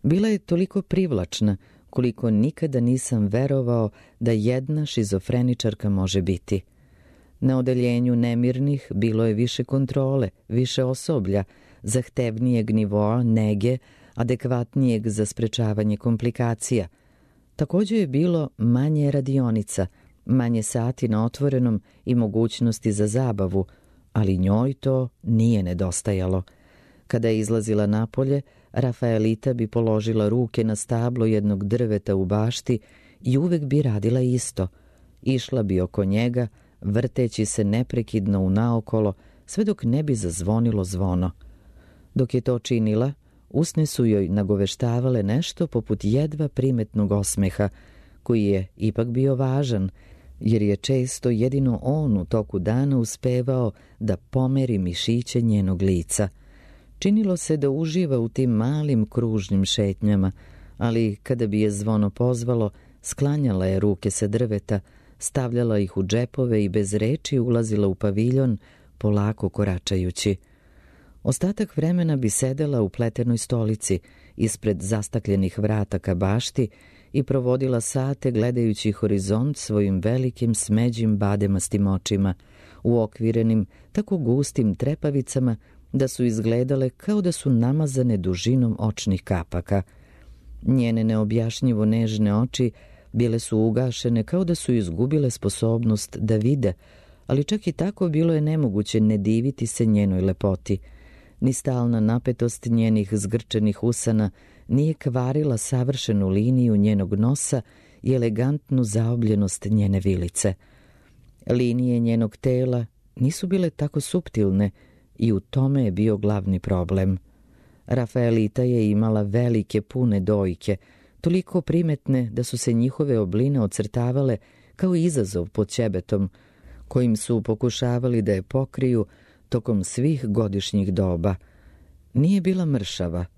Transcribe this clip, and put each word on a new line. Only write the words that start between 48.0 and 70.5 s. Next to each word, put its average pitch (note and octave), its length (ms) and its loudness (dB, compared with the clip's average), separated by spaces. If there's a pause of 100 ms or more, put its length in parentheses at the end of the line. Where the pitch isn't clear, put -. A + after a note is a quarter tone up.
koji A2+ 200 2
je G2 240 0 (100)
ipak A2 300 -2
bio C3 280 0
važan, B2+ 540 -2 (500)
jer G#2+ 220 2
je G2+ 140 2
često B2+ 540 -2
jedino B2 540 0
on C#3 340 0
u F2+ 80 -2
toku G#2 340 -2
dana B2+ 380 0
uspevao B2 760 -2 (280)
da G2+ 180 -2
pomeri C3 600 0
mišiće A2+ 640 -2
njenog G2 400 2
lica. F#2+ 480 0 (680)
Činilo G3+ 380 2
se D#3 200 -2
da C#3 120 0
uživa D#3 500 0
u A2+ 100 -2
tim C3 200 0
malim B2 600 0
kružnim G2+ 560 0
šetnjama, G2 640 0 (460)
ali A2+ 460 0
kada A#2+ 240 0
bi G#2+ 140 0
je G#2+ 100 2
zvono G#2 380 0
pozvalo, A#2+ 600 0 (320)
sklanjala C#3 640 0
je F#2+ 140 0
ruke G2+ 320 0
sa - 160 -2
drveta, G#2+ 520 -2 (400)
stavljala A#2+ 600 -2
ih G2 180 -2
u F#2+ 60 0
džepove A2+ 600 0
i G2 60 0
bez G2+ 240 -2
reči B2 460 -2
ulazila A2+ 480 0
u F#2 80 0
paviljon, A2+ 640 0 (400)
polako G#2 520 0
koračajući. F#2+ 840 -2 (880)